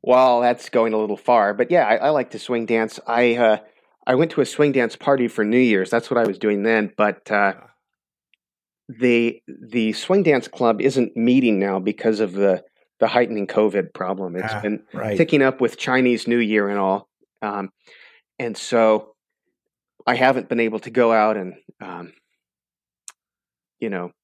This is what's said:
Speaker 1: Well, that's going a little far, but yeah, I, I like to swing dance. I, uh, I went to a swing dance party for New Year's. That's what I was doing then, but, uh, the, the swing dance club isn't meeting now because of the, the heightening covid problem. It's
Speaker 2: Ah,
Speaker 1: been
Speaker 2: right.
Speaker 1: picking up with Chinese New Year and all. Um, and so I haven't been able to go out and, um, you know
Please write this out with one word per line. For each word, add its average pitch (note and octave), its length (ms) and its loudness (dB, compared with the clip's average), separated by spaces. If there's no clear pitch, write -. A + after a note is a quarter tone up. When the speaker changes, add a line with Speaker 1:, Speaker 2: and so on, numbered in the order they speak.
Speaker 1:
Well, B2 400 4
that's B2 280 0
going A2+ 240 0
a A2 40 -2
little G#2 200 -4
far, G#2+ 360 2
but B2 180 -2
yeah, E3+ 140 4
I, A2 100 2
I C3 140 0
like C3+ 220 -2
to A2 80 -12
swing A#2 260 -4
dance. A2+ 420 -2
I, A#2 280 2
uh, A2+ 220 4
I C3 100 2
went D#3+ 160 0
to D3 100 -2
a B2 40 2
swing D3 260 0
dance B2 240 0
party C3+ 320 0
for A2+ 160 -4
New A2 140 2
Year's. G#2+ 320 2
That's A#2 220 -2
what A#2+ 80 0
I A2+ 80 2
was G2 100 -4
doing G#2 260 -2
then, A2 320 0
but, G#2 360 -2
uh, G2+ 220 2
the, A#2 600 0
the A2 460 -4
swing F#3+ 300 0
dance C#3 240 2
club A2+ 340 0
isn't C3+ 360 0
meeting A#2 420 4
now G2 200 -2
because G#2 420 -2
of F#2+ 120 -4
the, G2 300 0
the A2+ 80 2
heightening A2+ 380 -2
covid G2+ 480 -2
problem. F#2 420 -8
It's A2 180 -6
Speaker 2:
Ah, G#2 80 -8
Speaker 1:
been G#2 220 -6
Speaker 2:
right. A2 240 -6
Speaker 1:
picking D#3 240 2
up C3 200 0
with A#2 160 -2
Chinese B2+ 500 0
New A#2+ 120 0
Year G#2 300 0
and G2+ 100 -2
all. G2 280 -2
Um, G2+ 280 -8
and A#2 180 -8
so A2 580 0
I B2+ 80 0
haven't C3 340 0
been A#2 100 -2
able A2 200 -2
to - 100 -14
go A#2 220 2
out A2 260 2
and, F#2 160 -8
um, F2 320 -16
you A2+ 100 -6
know F2+ 220 -8